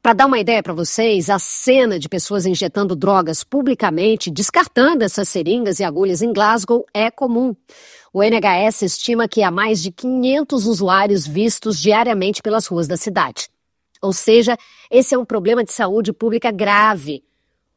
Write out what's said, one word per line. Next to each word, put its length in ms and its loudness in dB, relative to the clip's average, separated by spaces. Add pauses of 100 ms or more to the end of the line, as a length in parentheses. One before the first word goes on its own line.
Pra 120 4
dar 140 2
uma 120 2
ideia 240 0
pra 100 -8
vocês, 560 -2
a 120 0
cena 580 2
de 100 -10
pessoas 380 -4
injetando 480 -2
drogas 480 0
publicamente, 880 0
descartando 720 2
essas 260 -2
seringas 520 -2
e 40 -2
agulhas 380 0
em 100 0
Glasgow, 640 2
é 160 0
comum. 440 -2 (580)
O 100 0
N 140 2
H 220 2
S 260 0
estima 420 -2
que 160 0
há 80 4
mais 320 -2
de 80 -6
quinhentos 760 -2
usuários 600 0
vistos 540 -2
diariamente 600 0
pelas 260 -2
ruas 200 -4
da 100 -4
cidade. 540 -4 (500)
Ou 120 -2
seja, 440 4 (320)
esse 280 4
é 20 2
um 60 -2
problema 400 0
de 80 -8
saúde 400 -2
pública 400 -2
grave. 720 0 (520)